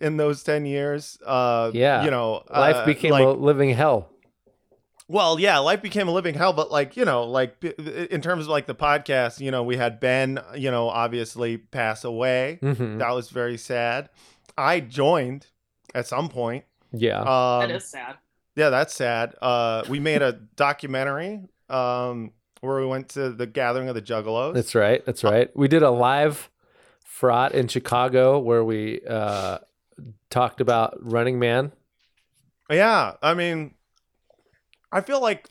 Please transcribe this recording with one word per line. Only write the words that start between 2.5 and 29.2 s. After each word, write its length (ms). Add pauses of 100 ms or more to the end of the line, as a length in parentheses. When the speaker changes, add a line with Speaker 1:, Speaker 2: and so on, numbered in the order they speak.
Speaker 2:
Life 260
Speaker 1:
uh, 100
Speaker 2:
became 260
Speaker 1:
like 120
Speaker 2:
a 60
living 400
hell. 400 (1000)
Speaker 1:
Well, 320
yeah, 180
life 240
became 240
a 60
living 240
hell, 160
but, 180
like, 260
you 80
know, 200
like, 340
b-, 160 (380)
in 80
terms 240
of, 40
like, 200
the 80
podcast, 640
you 100
know, 140
we 120
had 220
Ben, 400 (160)
you 160
know, 180
obviously 680
pass 480
away. 580
Speaker 2:
Mm-hmm. 360
Speaker 1:
That 120
was 180
very 280
sad. 520 (480)
I 220
joined 680 (480)
at 100
some 220
point. 360 (280)
Speaker 2:
Yeah. 300
Speaker 1:
Um, 460
Speaker 3:
That 40
is 160
sad. 300 (360)
Speaker 1:
yeah, 160
that's 240
sad. 480
Uh, 460
we 100
made 240
a 100
Speaker 2:
<laughs> 220
Speaker 1:
documentary, 840 (280)
um, 640 (300)
where 180
we 80
went 220
to 220
the 180
Gathering 400
of 80
the 60
Juggalos. 520
Speaker 2:
That's 220
right. 280
That's 200
right. 320
We 100
did 160
a 80
live 580 (560)
fraught 480
in 140
Chicago 720
where 240
we, 460
uh, 500 (720)